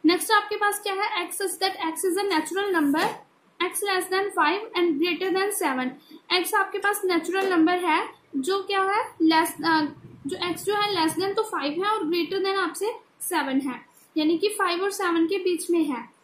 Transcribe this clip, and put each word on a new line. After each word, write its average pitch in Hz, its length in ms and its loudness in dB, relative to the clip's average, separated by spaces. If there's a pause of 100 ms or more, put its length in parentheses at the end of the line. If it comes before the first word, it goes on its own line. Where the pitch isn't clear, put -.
Next 339 260 4
आपके 427 240 2
पास 415 240 0
क्या 403 140 -4
है? 381 360 -4
X - 60 -10
such - 80 -4
that 381 200 -4
X 381 200 -2
is 320 120 -4
a 392 380 0
natural 359 420 0
number, 311 300 2 (540)
X 349 60 0
less 370 440 -2
than 381 160 2 (140)
five 359 400 0
and 330 220 2
greater 359 360 0
than 392 140 0 (120)
seven। 254 260 0 (540)
X 381 120 -4
आपके 392 220 0
पास 403 280 0
natural 370 440 0
number 349 240 6
है 359 360 0 (260)
जो 370 280 0
क्या 392 200 0
है, 415 380 0
Less, 320 340 4 (100)
अ, 320 200 4 (420)
जो 349 260 -4
X 339 40 -4
जो 403 180 0
है 415 200 0
less 320 240 0
than 392 160 0
तो 440 80 2
फ़ाइव 302 300 -4
है 370 160 0
और 427 140 0
greater 330 300 0
than 392 140 0
आपसे 392 460 -2 (280)
सेवन 277 380 -2
है, 269 220 -4 (360)
यानी 311 200 2
कि 381 120 0
फ़ाइव 370 340 0
और 403 80 0
सेवन 339 340 2
के 370 120 0
बीच 359 320 -2
में 339 140 4
है। 247 220 -4 (180)